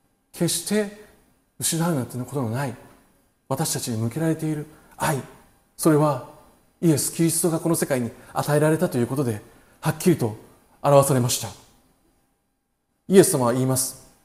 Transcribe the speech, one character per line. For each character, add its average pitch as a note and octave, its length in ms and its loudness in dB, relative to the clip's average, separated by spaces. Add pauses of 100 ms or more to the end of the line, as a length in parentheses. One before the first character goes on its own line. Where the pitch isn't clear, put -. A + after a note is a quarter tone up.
(320)
決 E3+ 160 -2
し - 200 -4
て G#3 360 -4 (560)
失 E3 280 -2
う E3+ 60 0
な C3 80 -2
ん A2+ 40 -6
て A#2+ 120 -12
こ B2 60 -8
と C3+ 180 -6
の A2 80 -4
な C3+ 160 -4
い、 A#2 80 -8 (760)
私 D3+ 240 -4
た B2+ 80 -6
ち B2 120 -6
に A2+ 60 -2
向 A2+ 120 -2
け - 80 -8
ら D#3+ 100 0
れ D#3+ 60 0
て D#3 120 -6
い D#3 80 -2
る D3 120 -8 (300)
愛、 D3 240 -2 (560)
そ - 140 2
れ D3+ 60 6
は C#3+ 340 0 (500)
イ E3+ 100 4
エ C#3 80 2
ス・ - 140 -4
キ E3 120 0
リ E3 60 2
ス - 120 -2
ト F3 80 0
が D#3+ 80 -2
こ D#3+ 100 -4
の E3 60 2
世 - 120 -2
界 B2+ 140 -2
に A2+ 100 -4 (220)
与 D3 240 0
え D3 40 4
ら D#3 100 4
れ D#3 80 2
た F3 100 0
と C3 100 -4
い A#2+ 40 2
う A#2 40 2
こ C3 100 -6
と C#3+ 80 -2
で、 G#2+ 180 -4 (380)
は D#3 100 -2
っ - 80 -8
き F#3 120 4
り D3+ 60 6
と A2 200 -4 (460)
表 C#3+ 260 6
さ D3 60 2
れ C3 60 2
ま A#2+ 80 0
し - 120 -2
た。 G#2+ 80 -10 (1600)
イ F#3+ 100 8
エ E3+ 60 10
ス - 80 2
様 B2+ 140 0
は A#2 60 2
言 B2+ 100 0
い B2+ 40 2
ま C3 100 2
す。 - 300 -6 (180)